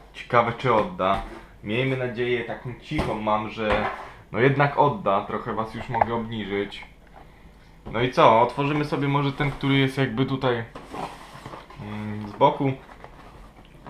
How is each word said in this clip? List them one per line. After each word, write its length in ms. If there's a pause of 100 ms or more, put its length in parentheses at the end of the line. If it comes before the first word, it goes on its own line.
(120)
Ciekawe, 400
czy 220
odda. 480 (420)
Miejmy 320
nadzieję, 480
taką 360
cichą 400
mam, 300
że 360 (460)
no 60
jednak 400
odda. 460
Trochę 300
was 200
już 140
mogę 260
obniżyć. 760 (1000)
No 80
i 100
co? 320
Otworzymy 420
sobie 240
może 240
ten, 180
który 280
jest 200
jakby 280
tutaj, 380 (1160)
mm, 460
z 40
boku. 400 (1160)